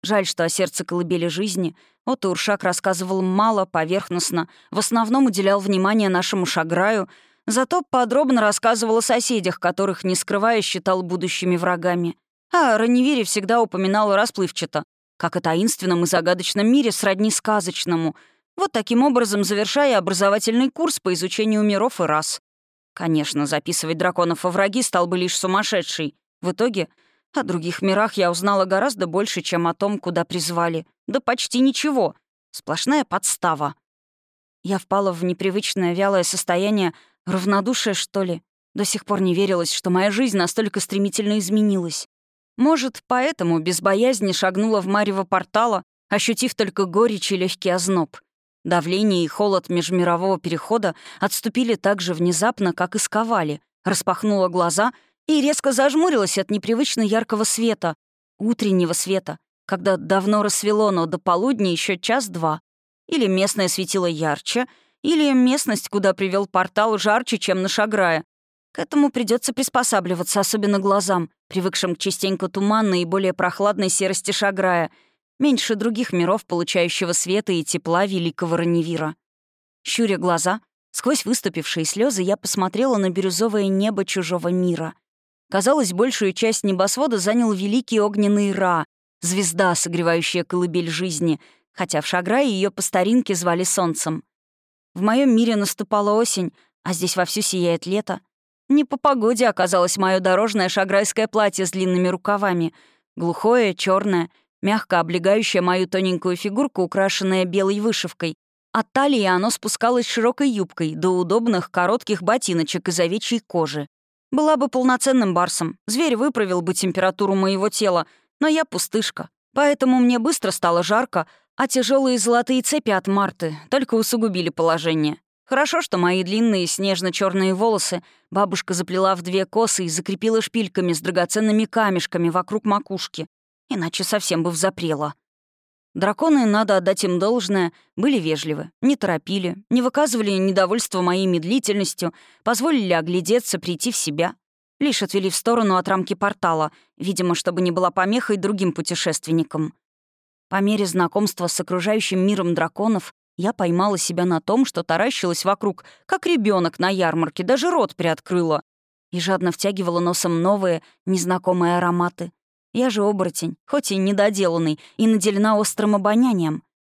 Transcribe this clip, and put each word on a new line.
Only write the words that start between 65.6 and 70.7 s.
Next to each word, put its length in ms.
куда 240
привёл 340
портал, 500
жарче, 400
чем 240
на 60
Шаграе. 560
К 60
этому 320
придётся 420
приспосабливаться, 840
особенно 400